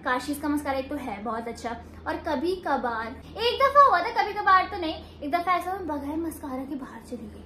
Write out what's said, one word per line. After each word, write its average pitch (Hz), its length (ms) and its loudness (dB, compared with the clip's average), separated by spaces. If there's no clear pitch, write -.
काशीज 277 360 0
का 311 80 -4
mascara 285 300 0
एक 269 120 -4
तो 294 60 -4
है 226 280 -6
बहुत 226 240 -4
अच्छा, 233 220 -8
और 320 80 -2
कभी 320 280 0
कभार, 233 520 0
एक 480 260 0
दफा 554 240 10
हुआ 370 120 6
था, 403 240 2
कभी 403 100 0
कभार 381 380 4
तो 403 60 -6
नहीं, 320 180 -4
एक 294 80 -4
दफा 349 260 2
ऐसा 349 140 -2
हुआ, 359 240 -4
बगैर 285 220 -4
mascara 285 460 -6
के 277 120 -8
बाहर 233 340 -10
चली 220 180 -10
गई 208 180 -14